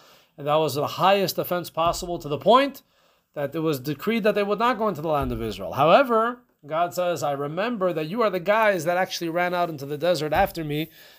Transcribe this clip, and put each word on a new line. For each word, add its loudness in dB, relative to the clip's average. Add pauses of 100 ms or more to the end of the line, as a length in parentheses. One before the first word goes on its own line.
(360)
and -10
that 2
was 2
the -2
highest 2
offense -4
possible -2
to -10
the -4
point 4 (520)
that -6
it -4
was 0
decreed -2
that 4
they 0
would -2
not 0
go 0
into -4
the -4
land 0
of -4
Israel. -6
However, 4 (260)
God -2
says, -2
"I -2
remember -2
that -4
you -2
are 2
the -2
guys 2
that 0
actually -2
ran -2
out 0
into -10
the -8
desert 0
after 0
me," -4 (280)